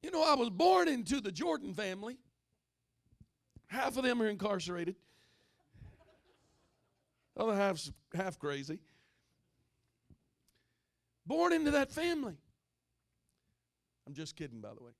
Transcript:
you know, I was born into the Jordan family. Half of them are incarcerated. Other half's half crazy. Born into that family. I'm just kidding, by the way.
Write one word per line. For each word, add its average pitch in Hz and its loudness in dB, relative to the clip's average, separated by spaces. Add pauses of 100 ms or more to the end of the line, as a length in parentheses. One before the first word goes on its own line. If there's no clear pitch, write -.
you 320 -8
know, 330 2
I 320 6
was 240 2
born 349 6
into 254 0
the 202 -4
Jordan 285 -2
family. 202 -6 (1500)
Half 262 -2
of 262 -2
them 247 2
are 220 2
incarcerated. 180 -2 (2500)
Other 220 0
half's 190 0 (220)
half 180 -4
crazy. 143 -6 (2500)
Born 339 2
into 311 2
that 277 4
family. 302 -2 (1700)
I'm 143 -16
just 151 -12
kidding, 123 -12
by 107 -12
the 120 -18
way. 120 -20